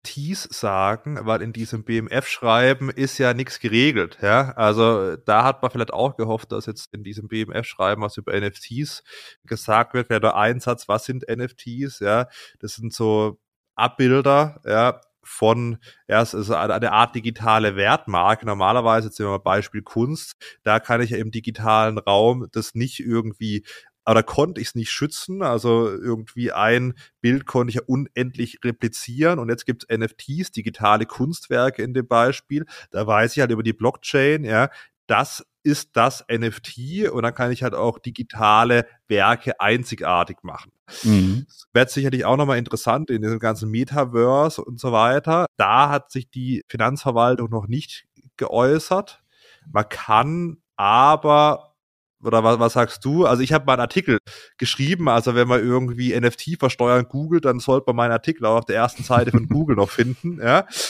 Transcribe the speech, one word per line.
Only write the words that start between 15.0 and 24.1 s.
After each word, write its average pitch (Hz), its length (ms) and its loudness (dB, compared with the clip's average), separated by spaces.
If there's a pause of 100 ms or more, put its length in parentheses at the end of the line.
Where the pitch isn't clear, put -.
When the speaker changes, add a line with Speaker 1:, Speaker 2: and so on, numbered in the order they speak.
Speaker 1:
von, 117 560 0 (300)
ja, 107 160 2
es 113 100 -6
ist 104 160 -6
eine, 101 240 0
eine 110 200 -2
Art 113 200 4
digitale 110 640 0
Wertmarke. 101 720 0
Normalerweise, 110 600 0
jetzt - 100 -12
nehmen 104 100 -4
wir 98 80 -2
mal 98 60 -16
Beispiel 98 400 -2
Kunst, 131 500 -6 (300)
da 110 160 2
kann 117 200 0
ich 117 120 -2
ja 113 60 -4
im 110 120 -6
digitalen 110 720 0
Raum 117 520 2
das - 220 -6
nicht 120 280 -6
irgendwie 113 600 -4 (400)
aber 113 120 2